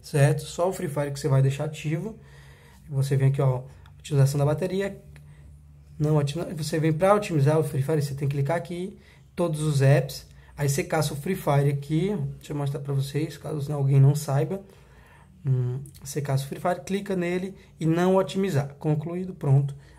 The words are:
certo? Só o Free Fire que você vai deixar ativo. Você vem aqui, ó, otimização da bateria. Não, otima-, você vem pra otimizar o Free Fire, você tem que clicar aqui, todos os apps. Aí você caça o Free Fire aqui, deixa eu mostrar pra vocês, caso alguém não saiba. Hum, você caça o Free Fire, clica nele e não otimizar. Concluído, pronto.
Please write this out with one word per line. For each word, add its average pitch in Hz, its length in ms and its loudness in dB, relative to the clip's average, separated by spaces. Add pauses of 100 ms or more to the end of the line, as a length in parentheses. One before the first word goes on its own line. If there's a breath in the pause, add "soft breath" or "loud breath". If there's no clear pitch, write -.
certo? 143 400 2
Só - 260 -2
o 190 60 -2
Free 180 140 -6
Fire 143 220 -2
que 139 80 -8
você - 80 -4
vai 135 140 4
deixar 135 240 2
ativo. 170 540 -6 (720 loud breath)
Você 135 260 0
vem 135 140 4
aqui, 135 100 0
ó, 127 220 2 (360 loud breath)
otimização 139 400 2
da 139 60 2
bateria. 185 580 -2 (960 loud breath)
Não, 151 200 2
otima-, 165 360 -4
você 156 240 -4
vem 160 140 2
pra 185 220 6
otimizar 160 440 2
o 156 60 2
Free 139 180 -4
Fire, 156 200 0
você 143 120 -4
tem 143 140 -4
que 139 60 -2
clicar 143 240 0
aqui, 175 400 -8 (360 loud breath)
todos 160 280 -2
os 151 180 2
apps. - 500 2 (240 loud breath)
Aí 147 140 -2
você 175 160 -2
caça 156 300 -2
o - 20 -8
Free 180 180 -4
Fire 143 360 2
aqui, 160 440 -2 (220)
deixa - 160 -14
eu 151 40 -6
mostrar 139 240 -4
pra 143 120 -6
vocês, 139 460 -4
caso 151 340 -6
alguém 139 260 4
não 139 160 8
saiba. 143 480 -2 (840 loud breath)
Hum, 127 360 0 (240)
você - 160 -8
caça 139 240 -2
o - 20 -12
Free - 140 -10
Fire, 180 240 -2
clica 196 320 -4
nele 180 400 -2 (240 loud breath)
e 156 60 -2
não 175 300 4
otimizar. 185 580 0
Concluído, 170 600 -4
pronto. 139 400 2 (240 loud breath)